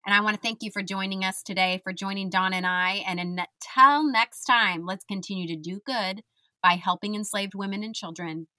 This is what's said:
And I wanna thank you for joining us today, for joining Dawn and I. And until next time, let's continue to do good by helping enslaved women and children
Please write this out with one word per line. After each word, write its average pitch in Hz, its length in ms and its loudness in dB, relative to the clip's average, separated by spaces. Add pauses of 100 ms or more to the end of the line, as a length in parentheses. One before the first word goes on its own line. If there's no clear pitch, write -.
And 202 100 2
I 208 60 6
wanna 214 160 0
thank 226 240 -6
you 214 100 -6
for 202 120 -6
joining 190 420 -4
us 190 180 -2
today, 185 400 0
for 185 120 -6
joining 196 340 -4
Dawn 185 240 2
and 180 140 0
I. 185 400 0
And 180 120 -2
until 254 840 4
next 240 400 0
time, 196 400 4
let's 190 220 -8
continue 185 420 -6
to 165 80 -4
do 175 300 -8
good 214 340 -2 (420)
by 180 120 6
helping 185 400 -2
enslaved 202 400 -4
women 196 280 -6
and 220 120 -10
children 165 520 -8 (120)